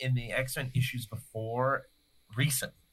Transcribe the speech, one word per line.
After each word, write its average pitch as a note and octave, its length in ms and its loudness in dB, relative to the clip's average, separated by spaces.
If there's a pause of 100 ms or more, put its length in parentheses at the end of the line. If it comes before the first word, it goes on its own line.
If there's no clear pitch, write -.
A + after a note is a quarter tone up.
in C3 120 2
the A#2+ 200 0
X-Men C3 420 -2
issues B2 300 0
before A#2 800 -2 (520)
recently. C#3 400 2 (180)